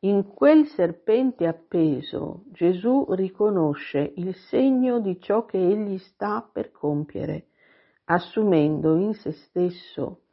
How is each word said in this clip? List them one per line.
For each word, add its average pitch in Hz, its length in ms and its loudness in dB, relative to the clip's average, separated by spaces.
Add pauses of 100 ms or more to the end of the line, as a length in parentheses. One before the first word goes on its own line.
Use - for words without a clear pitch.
In 202 260 0
quel 302 400 4
serpente 214 800 -2
appeso 165 1040 -2
Gesù 185 580 0
riconosce 185 1040 -2
il 185 180 -8
segno 254 680 0
di 190 200 -4
ciò 226 260 -2
che - 120 -4
egli 196 400 0
sta 208 540 -8
per - 180 -8
compiere, 151 760 -6 (580)
assumendo 160 920 2
in 208 180 -2
se - 180 -10
stesso - 880 -6 (120)